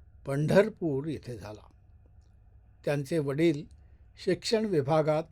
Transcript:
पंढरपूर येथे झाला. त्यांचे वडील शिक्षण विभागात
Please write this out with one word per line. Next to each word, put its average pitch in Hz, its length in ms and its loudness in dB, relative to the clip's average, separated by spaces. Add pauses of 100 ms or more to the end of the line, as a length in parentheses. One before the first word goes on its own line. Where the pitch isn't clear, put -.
(260)
पंढरपूर 151 800 2
येथे 127 320 -8
झाला. 101 220 -14 (1200)
त्यांचे 147 340 -2
वडील 147 460 0 (600)
शिक्षण 214 400 0
विभागात 156 680 2